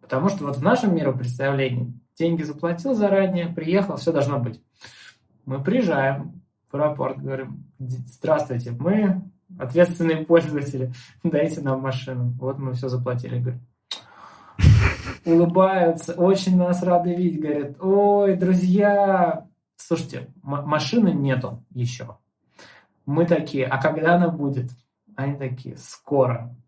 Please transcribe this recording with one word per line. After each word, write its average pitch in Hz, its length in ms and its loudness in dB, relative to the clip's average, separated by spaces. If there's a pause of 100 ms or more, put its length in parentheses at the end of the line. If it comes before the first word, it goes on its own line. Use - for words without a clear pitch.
Потому 143 280 -2
что 190 160 -6
вот 135 120 -6
в 127 40 -6
нашем 208 340 2
миропредставлении 131 960 -2 (260)
деньги 165 260 0
заплатил 170 500 -4
заранее, 190 540 2
приехал, 170 480 -2
все 160 160 -2
должно 139 260 0
быть. 117 220 -6 (880)
Мы 135 160 -6
приезжаем 156 800 0 (300)
в - 40 -8
аэропорт, 139 460 -2
говорим: 135 420 -10 (140)
"Д-, 127 180 -8 (160)
здравствуйте, 131 680 -2
мы 190 440 0 (360)
ответственные 165 680 0
пользователи, 139 680 2 (160)
<laughs> - 160 -20
дайте 151 380 0
нам 131 200 -2
машину". 123 580 -4
"Вот 135 180 -6
мы 135 160 -6
все 127 140 -6
заплатили", 123 520 -4
говорю. 123 180 -6 (1700)
Улыбаются, 175 880 4
очень 185 420 2
нас 180 260 2
рады 175 320 2
видеть, 170 280 0
говорят: 147 380 -4
"Ой, 202 560 4
друзья, 185 1120 2 (300)
слушайте, - 520 -6 (160)
м-, 143 220 -6
машины 165 440 2
нету 139 520 -2 (100)
еще". 120 460 -8 (880)
Мы 160 200 2
такие: 143 400 0
"А 127 160 -2
когда 156 340 2
она 175 120 4
будет?" 135 420 -4 (460)
Они 139 200 -4
такие: 127 420 -10
"Скоро". - 760 -2 (140)